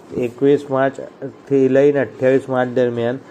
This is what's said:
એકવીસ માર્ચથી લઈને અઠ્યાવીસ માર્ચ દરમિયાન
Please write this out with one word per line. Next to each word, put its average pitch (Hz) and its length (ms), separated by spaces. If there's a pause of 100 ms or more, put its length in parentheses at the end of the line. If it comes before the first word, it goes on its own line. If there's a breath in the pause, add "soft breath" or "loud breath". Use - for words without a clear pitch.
(160)
એકવીસ 139 440 (100)
માર્ચથી 135 1000
લઈને 139 320
અઠ્યાવીસ 127 480
માર્ચ 127 220
દરમિયાન 120 480 (120)